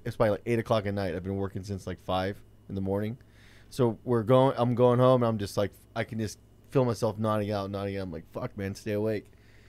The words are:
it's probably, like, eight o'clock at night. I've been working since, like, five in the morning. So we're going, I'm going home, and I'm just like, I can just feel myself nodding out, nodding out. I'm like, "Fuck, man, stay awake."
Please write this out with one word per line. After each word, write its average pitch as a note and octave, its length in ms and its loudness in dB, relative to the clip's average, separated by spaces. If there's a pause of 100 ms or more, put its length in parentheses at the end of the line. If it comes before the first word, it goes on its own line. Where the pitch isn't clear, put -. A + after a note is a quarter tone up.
it's A#2+ 120 -6
probably, A2 160 4
like, F#2+ 140 -2
eight A#2 120 2
o'clock A2 280 0
at G2+ 80 -2
night. G2 200 -2
I've F2+ 80 -6
been G2 140 -4
working G2 260 -6
since, F#2+ 240 -8
like, F#2 140 -8
five F#2+ 400 -2 (280)
in G2+ 60 -10
the G2 60 -4
morning. G#2 360 -2 (540)
So A#2 320 0
we're A#2 220 0
going, C3 320 6
I'm A#2+ 180 2
going B2 240 4
home, B2+ 240 6
and A#2 60 2
I'm A2+ 100 -2
just G2 180 -6
like, G2+ 140 0 (240)
I A2+ 100 -4
can A2 140 -8
just G#2+ 200 -6 (320)
feel C3+ 140 2
myself A2 340 -2
nodding G#2+ 340 0
out, G2 180 -4
nodding G2 280 -4
out. F#2+ 60 -6
I'm F#2 80 -8
like, D#2+ 200 -10
"Fuck, B2 240 -8
man, G2 180 -6
stay G#2+ 180 -6
awake." G#2+ 340 -2 (420)